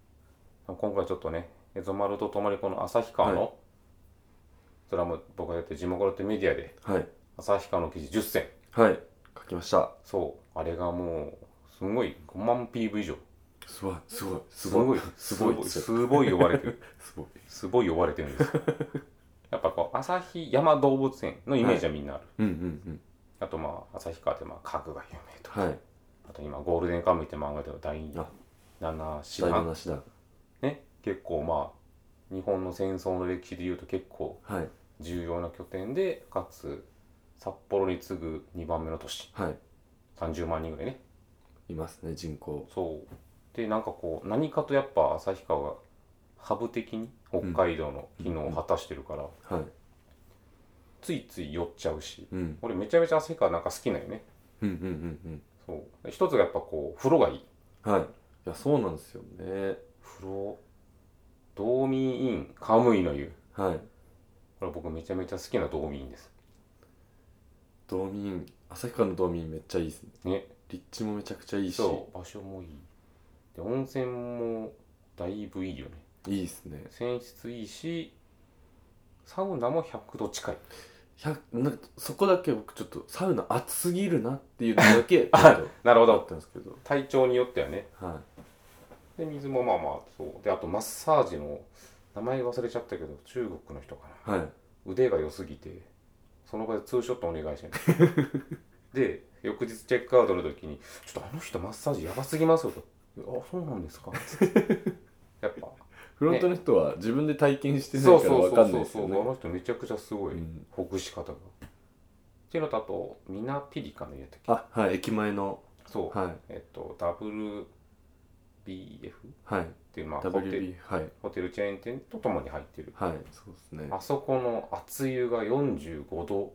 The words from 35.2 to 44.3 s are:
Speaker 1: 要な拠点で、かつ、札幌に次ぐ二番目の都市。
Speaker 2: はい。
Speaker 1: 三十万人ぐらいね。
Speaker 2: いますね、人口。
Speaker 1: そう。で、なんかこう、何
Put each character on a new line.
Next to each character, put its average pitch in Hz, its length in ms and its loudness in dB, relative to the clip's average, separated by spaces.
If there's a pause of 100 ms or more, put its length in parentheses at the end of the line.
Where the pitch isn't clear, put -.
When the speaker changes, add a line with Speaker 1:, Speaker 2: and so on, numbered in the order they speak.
Speaker 1:
要 85 160 -4
な 87 100 -6
拠 - 140 -16
点 95 300 -8
で、 180 360 -2
か 95 200 -4
つ、 - 340 -12 (520)
札 - 180 -10 (140)
幌 98 200 4
に 90 100 0
次 92 220 -8
ぐ 80 340 -8
二 85 100 -8
番 80 200 -2
目 80 60 -6
の 80 80 -6
都 - 100 -12
市。 - 260 -12
Speaker 2:
は 90 160 -2
い。 69 60 -8 (580)
Speaker 1:
三 82 180 -4
十 82 140 -4
万 80 160 -2
人 80 80 -6
ぐ 76 80 -10
ら - 60 -8
い - 20 -6
ね。 131 140 -8 (680)
Speaker 2:
い 85 60 -10
ま 80 140 -8
す - 140 -20
ね、 80 120 -8
人 76 240 -8
口。 73 340 -10
Speaker 1:
そ 82 320 -4
う。 - 520 -20
で、 117 100 -4
な 107 120 0
ん 110 40 -2
か - 80 -8
こ 82 340 -8
う、 92 40 -8
何 143 220 0